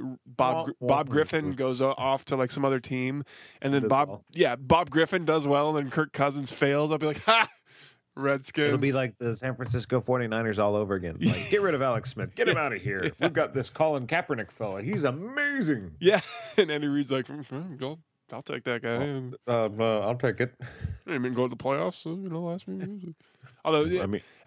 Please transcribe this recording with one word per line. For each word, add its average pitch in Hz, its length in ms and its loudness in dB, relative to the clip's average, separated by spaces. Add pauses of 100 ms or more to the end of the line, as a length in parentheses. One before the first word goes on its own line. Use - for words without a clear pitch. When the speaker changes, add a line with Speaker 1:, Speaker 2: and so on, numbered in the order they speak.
(260)
Speaker 1:
Bob, 131 300 2
Speaker 2:
Wah, 165 100 0
Speaker 1:
Gr-, 143 140 -6
Speaker 2:
wah, 123 80 -4
Speaker 1:
Bob 143 220 4
Speaker 2:
wah, 127 40 -2
Speaker 1:
Griffin 151 360 2
Speaker 2:
wah. 135 60 -4
Speaker 1:
goes 131 260 0
o-, 135 160 2
off 135 280 0
to, 139 100 -2
like, 127 160 0
some 139 120 -2
other 135 160 2
team, 131 440 -4 (380)
and 139 120 0
then 139 100 4
Speaker 2:
Does 110 60 2
Speaker 1:
Bob, 135 200 4
Speaker 2:
well. - 220 -12
Speaker 1:
yeah, 147 240 2
Bob 143 340 4
Griffin 160 360 2
does 156 200 2
well, 147 300 4
and 143 100 0
then 123 60 -8
Kirk 147 220 -2
Cousins 143 380 0
fails. 147 400 2
I'll 156 60 0
be 151 100 -2
like, 147 160 -4
<laughs> - 20 -20
"Ha! 220 240 4 (680)
Redskins." 139 500 0
Speaker 2:
It'll 135 100 4
be 135 160 2
like 127 240 0
the 117 180 -2
San 131 200 -4
Francisco 123 440 -2
forty-niners 113 580 0
all 104 180 4
over 98 200 0
again. 87 240 -4
Like, - 300 0
Speaker 1:
<laughs> - 0 -
Speaker 2:
"Get 202 120 2
rid 185 140 2
of 131 60 0
Alex 120 300 0
Smith. 95 240 -6
Get 117 120 0
him 120 80 4
Speaker 1:
Yeah. 156 80 0
Speaker 2:
out 135 100 -2
of 92 80 -6
here. 98 220 -2
Speaker 1:
Yeah. 160 60 -2 (100)
Speaker 2:
We've 165 140 0
got 160 200 0
this 131 160 -4
Colin 147 380 0
Kaepernick 151 440 -4
fella. 101 300 -6
He's 175 220 -2
amazing." 185 960 -2
Speaker 1:
Yeah. 190 220 6 (180)
<laughs> - 180 -12
And 170 140 6
Andy 147 160 0
Reid's 143 240 0
like, 131 160 0
"Mm, 143 220 -12
mm, 151 280 -8
go, 147 220 -8 (320)
I'll 120 100 -10
take 135 220 -8
that 120 200 -2
guy." 117 120 -2 (520)
Speaker 2:
Oh, 117 180 2
um, 104 160 -2
uh, 110 180 2
I'll 107 180 0
take 123 220 0
it. 127 220 -2
Speaker 1:
I 131 40 -12 (400)
didn't 139 200 -2
even 127 80 -2
go 123 140 2
to 123 60 -10
the 113 80 -12
playoffs, 151 420 -2
so, 160 80 -8
you 190 180 -8
know, 165 140 -6
last 170 240 -6
week. 190 140 -8 (840)
Although, 156 180 4
yeah, 175 200 0
Speaker 2:
I - 20 -2
mean, 101 160 -2 (260)